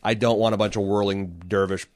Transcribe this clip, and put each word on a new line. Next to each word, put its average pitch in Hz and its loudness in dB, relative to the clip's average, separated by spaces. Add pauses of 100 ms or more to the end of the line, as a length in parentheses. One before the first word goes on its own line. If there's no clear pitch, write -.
I 110 0
don't 113 2
want 110 2
a 101 -2
bunch 104 0
of 104 0
whirling 98 0
dervish 98 0